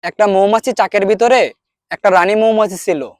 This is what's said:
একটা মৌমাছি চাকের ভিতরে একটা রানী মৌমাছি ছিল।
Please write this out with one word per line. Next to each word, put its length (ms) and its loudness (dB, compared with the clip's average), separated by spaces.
একটা 160 0
মৌমাছি 440 0
চাকের 300 0
ভিতরে 320 2
একটা 120 -2
রানী 260 2
মৌমাছি 420 0
ছিল। 160 -2